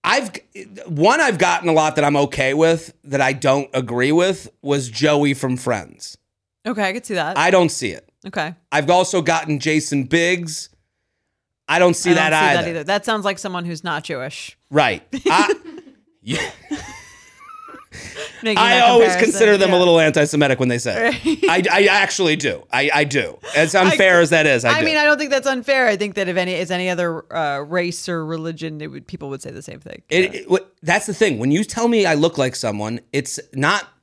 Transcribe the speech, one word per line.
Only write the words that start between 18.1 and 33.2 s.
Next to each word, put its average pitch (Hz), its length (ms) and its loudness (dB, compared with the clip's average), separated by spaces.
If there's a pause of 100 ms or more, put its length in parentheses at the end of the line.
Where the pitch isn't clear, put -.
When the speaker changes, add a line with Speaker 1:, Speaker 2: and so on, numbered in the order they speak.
Speaker 2:
Making 220 140 0
Speaker 1:
I 233 180 6
Speaker 2:
that 247 140 6
Speaker 1:
always 233 200 8
Speaker 2:
comparison. 220 220 2
Speaker 1:
consider 208 260 6
them 190 140 4
Speaker 2:
Yeah. 180 60 4
Speaker 1:
a - 20 4
little 175 200 6
anti-Semitic 147 600 2
when 127 100 0
they 120 80 -2
say 123 320 -2
it. - 160 -8 (240)
Speaker 2:
Right. 180 180 2
<laughs> 180 40 2
Speaker 1:
I, 196 120 4
I - 40 6
actually 190 480 2
do. 110 360 -4
I, 139 220 0
I 147 100 2
do. 127 340 -2 (180)
As 156 200 2
unfair 185 440 4
Speaker 2:
I, - 20 6
Speaker 1:
as 165 100 4
that 160 140 4
is, 131 200 2
I 254 120 4
Speaker 2:
I - 20 0
Speaker 1:
do. 311 60 0
Speaker 2:
mean, 311 120 0
I 294 80 2
don't 294 120 4
think 285 140 -4
that's 269 160 0
unfair. 262 400 0
I 214 100 2
think 196 180 -6
that 196 120 -2
if 180 100 -2
any, 185 180 -2
as 175 160 -4
any 180 180 -2
other, 170 440 -4
uh, 147 280 -4
race 175 460 -6
or 165 180 -6
religion, 160 560 -10
it 151 60 -12
would, 143 200 -16
people 147 220 -14
would 135 120 -10
say - 100 -14
the - 100 -16
same - 180 -18
thing. - 300 -20
Speaker 1:
It, 185 240 0
Speaker 2:
Yeah. - 80 -10
Speaker 1:
it, - 80 -18
what, 185 240 -2 (100)
that's 175 240 0
the 214 60 -6
thing. 165 260 0
When 127 120 0
you 180 120 2
tell 233 240 -4
me 226 180 2
I 165 80 2
look 160 240 0
like 131 180 -2
someone, 110 440 -6 (140)
it's - 260 -6 (140)